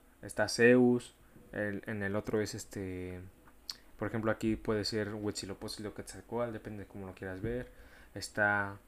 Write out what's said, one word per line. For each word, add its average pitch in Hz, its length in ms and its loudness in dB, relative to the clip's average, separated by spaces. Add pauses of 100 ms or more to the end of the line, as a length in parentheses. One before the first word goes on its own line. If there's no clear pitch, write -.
(220)
está 104 260 0
Zeus, 123 680 8 (380)
el, 101 340 -4
en 107 160 -4
el 98 140 -2
otro 107 240 0
es 104 140 -2
este, 92 680 -8 (760)
por 107 100 -2
ejemplo, 110 220 0
aquí 107 260 0
puede 107 280 0
ser 107 300 -2
Huitzilopochtli 104 720 -6
o 98 80 -8
Quetzalcóatl, 117 580 -6
depende 107 320 -10
de - 40 -16
cómo 98 180 -12
lo 92 80 -12
quieras 95 280 -8
ver. 120 280 -4 (440)
Está 101 720 0